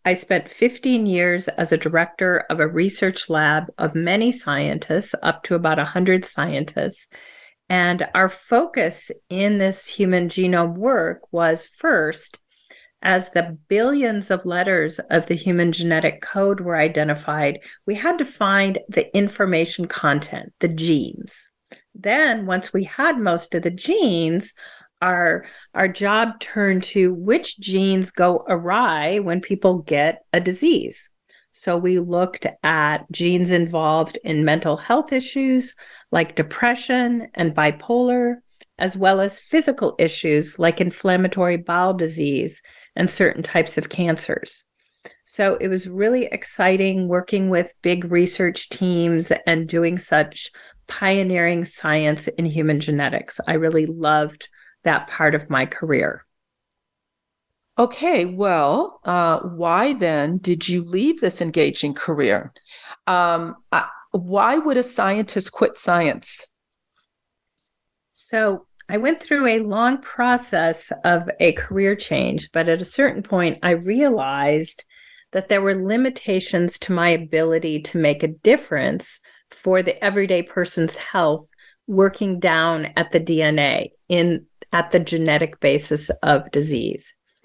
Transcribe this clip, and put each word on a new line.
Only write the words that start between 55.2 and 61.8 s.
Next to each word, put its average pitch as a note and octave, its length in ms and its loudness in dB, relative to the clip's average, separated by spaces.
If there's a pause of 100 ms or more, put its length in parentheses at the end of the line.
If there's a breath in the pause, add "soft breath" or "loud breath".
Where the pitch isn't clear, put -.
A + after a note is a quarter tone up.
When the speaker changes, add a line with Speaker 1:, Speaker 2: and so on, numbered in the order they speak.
Speaker 1:
of D3+ 140 -4
my C3 160 0
career. C3 640 -2 (1500)
Speaker 2:
Okay, B3 480 2
well, F3+ 760 0
uh, E3+ 340 2
why F3 560 0
then E3 420 0
did F3+ 320 -2
you F3 160 0
leave G#3 380 0
this - 180 0
engaging D3+ 540 0